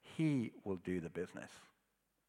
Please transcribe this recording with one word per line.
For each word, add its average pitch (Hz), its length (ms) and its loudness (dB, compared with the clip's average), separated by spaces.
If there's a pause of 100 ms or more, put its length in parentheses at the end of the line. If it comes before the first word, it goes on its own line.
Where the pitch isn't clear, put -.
he 143 500 2 (120)
will 98 140 0
do 92 220 0
the 82 100 -2
business. - 420 -4 (760)